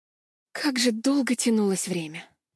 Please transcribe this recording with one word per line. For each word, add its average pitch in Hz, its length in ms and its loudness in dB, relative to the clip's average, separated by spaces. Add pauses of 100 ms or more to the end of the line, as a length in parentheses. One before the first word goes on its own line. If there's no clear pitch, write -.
(520)
Как 262 260 -2
же 233 140 2
долго 254 420 2
тянулось 208 540 2
время. 165 420 -6 (260)